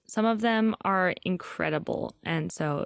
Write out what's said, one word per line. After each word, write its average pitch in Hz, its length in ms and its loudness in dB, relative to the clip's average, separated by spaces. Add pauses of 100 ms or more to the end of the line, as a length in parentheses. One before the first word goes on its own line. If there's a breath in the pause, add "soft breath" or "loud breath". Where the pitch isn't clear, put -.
some 220 180 0
of 226 160 2
them 220 420 2
are 185 300 2 (100)
incredible. - 1000 -2
And 165 280 -2
so 147 340 -2